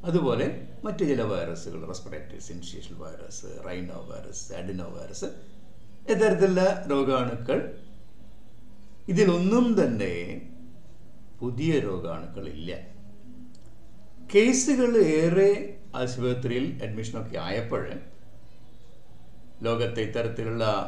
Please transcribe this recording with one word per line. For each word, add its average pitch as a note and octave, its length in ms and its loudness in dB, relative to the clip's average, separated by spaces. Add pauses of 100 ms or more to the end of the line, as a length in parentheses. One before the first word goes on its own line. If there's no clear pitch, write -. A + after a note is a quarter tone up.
അതുപോലെ C#3+ 380 4 (380)
മറ്റു G3+ 260 0
ചില A#2+ 200 4
വൈറസുകൾ, E2+ 500 -4 (100)
റെസ്പിറേറ്ററി D#2+ 560 -8
സിൻസിഷ്യൽ F2 560 -10
വൈറസ്, D#2 480 -10 (160)
റൈനോ F2+ 320 -6 (120)
വൈറസ്, - 360 -8 (120)
അഡിനോ F#2 280 -6 (100)
വൈറസ്, - 320 -8 (840)
ഇത്തരത്തിലുള്ള F#3 500 6 (300)
രോഗാണുക്കൾ, C3 680 2 (1500)
ഇതിലൊന്നും F#3+ 540 8 (140)
തന്നെ G2+ 340 2 (1300)
പുതിയ B2 320 0 (160)
രോഗാണുക്കളില്ല. E2 840 -6 (1600)
കേസുകൾ B3 580 6 (280)
ഏറെ F3 320 8 (500)
ആശുപത്രിയിൽ B2 680 0 (180)
അഡ്മിഷനൊക്കെ A2 520 -4 (120)
ആയപ്പോൾ A2 360 -2 (1800)
ലോകത്തെ A#2 420 0
ഇത്തരത്തിലുള്ള A2+ 560 0 (240)